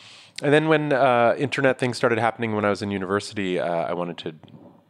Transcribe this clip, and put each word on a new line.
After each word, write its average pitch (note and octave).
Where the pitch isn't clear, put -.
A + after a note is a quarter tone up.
And C#3+
then D3+
when, D3+
uh, A#2+
internet C3
things B2
started A#2
happening A2+
when G#2
I G#2
was G2+
in G2+
university, G2
uh, C2
I E2
wanted F2
to D#2+